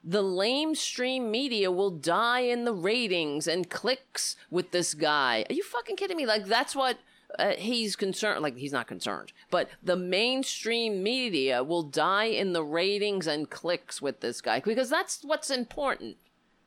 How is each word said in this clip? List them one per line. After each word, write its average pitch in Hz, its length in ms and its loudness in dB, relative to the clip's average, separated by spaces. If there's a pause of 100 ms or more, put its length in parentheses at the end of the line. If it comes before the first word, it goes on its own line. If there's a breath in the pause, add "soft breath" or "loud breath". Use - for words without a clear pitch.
"The 196 180 2
lamestream 254 1040 0
media 220 440 2
will 196 180 2
die 190 500 2
in 240 240 2
the 233 100 0
ratings 175 720 0
and 175 200 0
clicks - 680 -4 (120)
with 180 220 -2
this 170 240 0
guy." 143 560 4
Are 233 40 0
you 381 100 0
fucking 480 320 -6
kidding 381 200 -2
me? 285 100 0
Like, 214 200 2
that's 233 300 2
what, 254 220 0 (400 soft breath)
uh, 196 200 4
he's 220 380 -2
concerned, 190 460 0
like, 135 140 -2
he's 139 160 -6
not 123 140 -2
concerned, 90 460 -8 (180 loud breath)
but 175 180 2 (140 loud breath)
the 175 140 2
mainstream 220 1040 0
media 170 640 2
will 170 180 0
die 170 440 0
in 196 260 0
the 165 100 0
ratings 190 640 0
and 151 240 -2
clicks - 500 -6
with 139 200 -4
this 117 200 -4
guy, 120 200 0
because 226 280 0
that's 339 360 -2
what's 294 260 -2
important, 254 680 -4 (500)